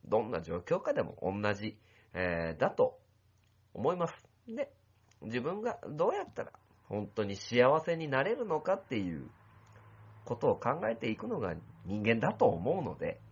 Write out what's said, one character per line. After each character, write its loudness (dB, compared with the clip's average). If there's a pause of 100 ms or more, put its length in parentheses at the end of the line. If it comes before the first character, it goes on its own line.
ど 2
ん -6
な -2
状 -6
況 0
下 -2
で 0
も -8
同 0
じ、 -6 (360)
え 0
ー、 -16
だ 2
と 2 (720)
思 0
い -4
ま 0
す。 -12 (200)
で、 -6 (500)
自 -4
分 -4
が -4
ど 2
う 0
や -2
っ -12
た -6
ら -10 (340)
本 -4
当 -2
に -2
幸 6
せ 0
に -4
な 2
れ 2
る -4
の 0
か 0
っ -10
て -4
い -2
う -10 (960)
こ -4
と 4
を 4
考 0
え 0
て -4
い -2
く -8
の -2
が -2 (300)
人 -2
間 4
だ 2
と 4
思 2
う -2
の -4
で -4 (120)